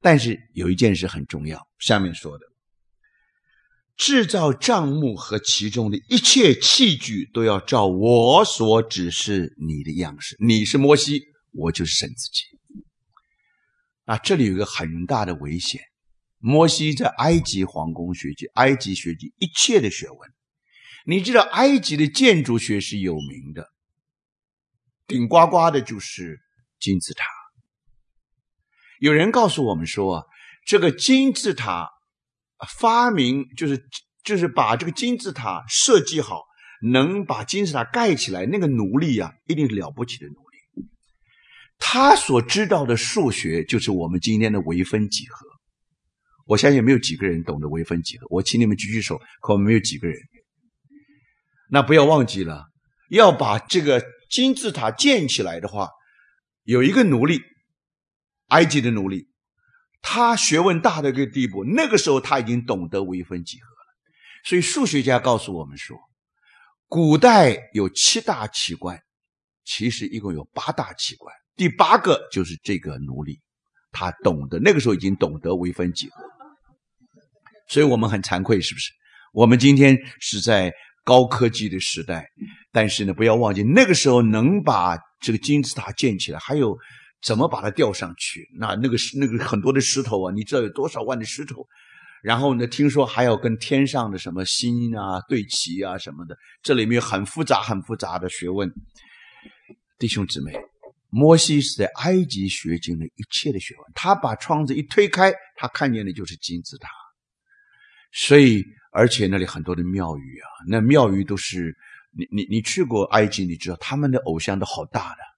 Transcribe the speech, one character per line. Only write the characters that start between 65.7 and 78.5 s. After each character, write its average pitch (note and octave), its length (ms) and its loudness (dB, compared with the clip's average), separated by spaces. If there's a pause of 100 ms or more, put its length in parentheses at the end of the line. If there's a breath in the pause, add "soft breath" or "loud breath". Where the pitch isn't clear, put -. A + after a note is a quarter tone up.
说， - 220 -20 (880 soft breath)
古 D#3 320 2
代 F#3+ 560 6
有 G2 160 0
七 - 320 0
大 B2 240 -6
奇 - 280 -8
观， E2+ 240 -12 (640)
其 - 260 -6
实 A2 160 -8
一 A2 120 -10
共 G2+ 140 -8
有 D2 220 -10
八 - 180 -8
大 - 220 -8
奇 - 220 -8
观， - 140 -20 (240)
第 F3+ 140 0
八 F3+ 300 4
个 - 340 0
就 G2 100 -2
是 E2 200 -8
这 G2 160 -4
个 D2 220 -10
奴 C#2 220 -10
隶， D2 160 -12 (540)
他 F2+ 180 -6 (140)
懂 D2 240 0
得， E2 120 -6
那 G2+ 120 4
个 D3+ 80 2
时 A#2 80 0
候 G#2+ 60 2
已 F2+ 40 -4
经 F#2+ 180 -2
懂 D#2 240 -2
得 E2+ 140 -2
微 F2+ 160 -4
分 F2+ 220 -4
几 - 160 -10
何。 - 160 -20 (1500)
所 D3 120 2
以 - 20 6
我 B2+ 140 2
们 A2 100 0
很 G2+ 140 -4
惭 F#2 200 -4
愧， G#2 160 2